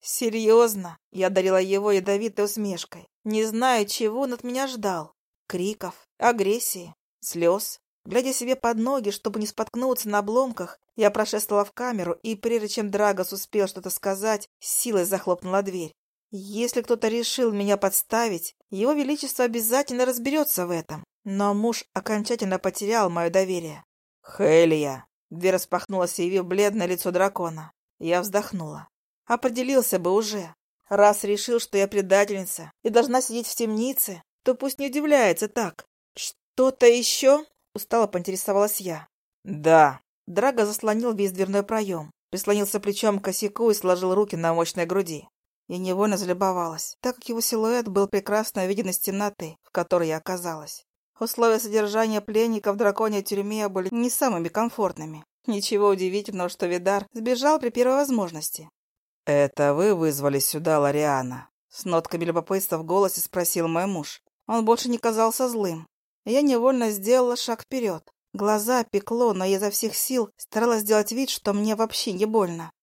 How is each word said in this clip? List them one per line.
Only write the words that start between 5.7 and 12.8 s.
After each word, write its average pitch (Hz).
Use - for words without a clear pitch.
агрессии, 202
слёз. 170
Глядя 254
себе 254
под 233
ноги, 233
чтобы 214
не 214
споткнуться 233
на 208
обломках, 220
я 214
прошествовала 208
в 202
камеру, 208
и 220
прежде 220
чем 208